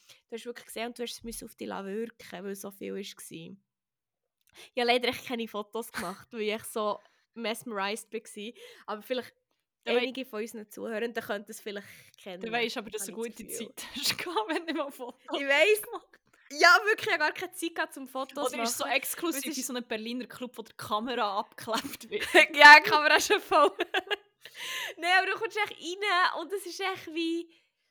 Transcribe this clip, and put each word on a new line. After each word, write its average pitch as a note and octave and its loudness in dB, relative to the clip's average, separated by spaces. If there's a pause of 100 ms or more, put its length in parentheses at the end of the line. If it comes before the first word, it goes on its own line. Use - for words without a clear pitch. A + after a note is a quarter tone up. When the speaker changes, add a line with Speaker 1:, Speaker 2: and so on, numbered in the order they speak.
(300)
Speaker 1:
Du A#3 -10
hast A3+ -12
wirklich A#3+ -12
gesehen A3 -8
und A#3+ -12
du A#3+ -8
hast A#3 -8
es - -16
müssen A#3 -12
auf - -20
dich - -10
lassen G3 -8
wirken, G#3 -10
weil G3 -8
so G3 -12
viel G3 -10
war. G3 -8 (1700)
Ich B3 -4
habe A#3+ 0
leider A#3+ 0
echt - -6
keine A#3 -6
Fotos G#3+ -10
gemacht, F#3+ -10
weil A#3 -8
ich G#3+ -2
so G#3+ -4 (360)
mesmerized G#3+ -6
war. A3 -10 (340)
Aber G#3 -8
vielleicht B3 -6 (520)
Speaker 2:
Du A#3 -2
wei- A#3+ 2
Speaker 1:
einige B3+ -4
von G#3+ -10
unseren A3+ -12
Zuhörenden A3 -6
könnten G#3 -8
es - -16
vielleicht G3+ -12 (300)
kennen. F#3 -14
Speaker 2:
Du A3+ -8
weisst A#3 -2
aber, A3 -8
dass G#3+ -8
du A#3 -10
Speaker 1:
Habe A3 -10
Speaker 2:
eine A#3+ -6
Speaker 1:
ich A3 -16
das A3+ -16
Speaker 2:
gute - -10
Speaker 1:
Gefühl. - -20
Speaker 2:
Zeit - -12
<laughs> - -14
hast - -2
gehabt, G#4+ -4
wenn E4 -4
du D#4 -4
mal C#4+ -6
Fotos B3+ -16 (180)
Speaker 1:
Ich C#4 -4
weiss. F4+ 4
Speaker 2:
gemacht A#4 -14
hast. - -14
Speaker 1:
Ja, F4 10
wirklich, - 0
ich G#4 2
habe E4+ 2
gar D4+ 2
keine F4+ -8
Zeit E4 -8
gehabt, D#4+ -4
zum C4+ -14
Fotos C4 -6
Speaker 2:
Oder A#3+ -4
ist A3+ -2
es A#3 -4
so C#4 -4
Speaker 1:
machen. B3 0
Speaker 2:
exklusiv C#4 -4
Speaker 1:
Es C4+ -6
ist C4 -8
Speaker 2:
wie C4 -6
so B3+ -8
ein A#3+ -8
Berliner A#3 -6
Club, - -12
wo A#3 -10
die - -20
Kamera G#3+ -4
abgeklebt - -8
wird? G#3+ -4
Speaker 1:
<laughs> D4+ 6
Ja, D4 12
die - -4
Kamera D4+ 4
ist - -2
schon G4+ 4
voll. D#4 6
<laughs> - -8
Nein, E4+ 0
aber F#4 2
du F#4+ -2
kommst G4+ -6
echt G#4 -2
rein F#4 0
und D#4+ -12
es G4 -6
ist F4 -10
echt F#4+ -6
wie... E4 -4 (420)